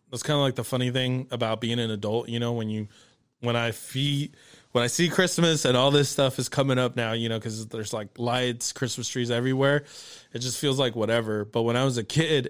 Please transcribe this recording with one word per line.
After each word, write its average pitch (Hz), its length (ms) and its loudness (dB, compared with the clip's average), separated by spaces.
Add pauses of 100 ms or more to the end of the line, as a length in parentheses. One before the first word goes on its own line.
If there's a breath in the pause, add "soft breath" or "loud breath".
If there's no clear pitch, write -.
that's 123 140 -8
kinda 147 180 2
like 135 140 2
the 123 80 -4
funny 123 280 -2
thing 127 400 -2
about 113 300 -2
being 117 180 -2
an 113 120 -2
adult, 110 380 -2
you 117 100 -4
know, 120 140 -2
when 113 160 -4
you, 107 180 -4 (540 soft breath)
when 120 140 0
I 117 160 0
fee-, 143 600 -4 (400 loud breath)
when 120 120 2
I 120 40 2
see 170 200 2
Christmas 170 560 2
and 127 140 4
all 135 140 6
this 143 180 4
stuff 135 300 0
is 123 100 -4
coming 135 300 2
up 127 160 0
now, 113 180 -2
you 113 160 -2
know, 113 100 -2
'cause 110 280 -8
there's, 107 260 -8
like, 107 240 -8
lights, 123 560 -2
Christmas 123 340 -4
trees 120 220 -2
everywhere. 131 540 2 (500 loud breath)
It 120 60 -8
just 123 180 -6
feels 135 220 0
like 123 160 0
whatever. 110 500 0
But 117 160 -2
when 117 160 2
I 131 80 2
was 123 140 0
a 110 40 0
kid, 156 460 2